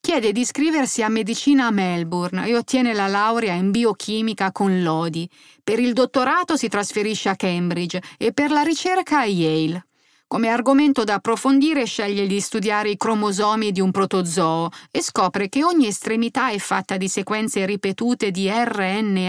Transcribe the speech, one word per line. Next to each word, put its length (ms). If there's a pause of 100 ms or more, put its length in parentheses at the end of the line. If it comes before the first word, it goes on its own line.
Chiede 280
di 80
iscriversi 600
a 60
medicina 560
a 60
Melbourne 760
e 80
ottiene 380
la 140
laurea 480
in 160
biochimica 800
con 300
lodi. 440 (360)
Per 160
il 160
dottorato 640
si 100
trasferisce 640
a 60
Cambridge 680 (160)
e 160
per 160
la 100
ricerca 600
a 40
Yale. 640 (400)
Come 220
argomento 560
da 100
approfondire 720
sceglie 400
di 120
studiare 520
i 80
cromosomi 760
di 80
un 120
protozoo 760 (220)
e 100
scopre 480
che 160
ogni 220
estremità 640
è 80
fatta 400
di 100
sequenze 560
ripetute 680
di 200
R 500
N 160 (120)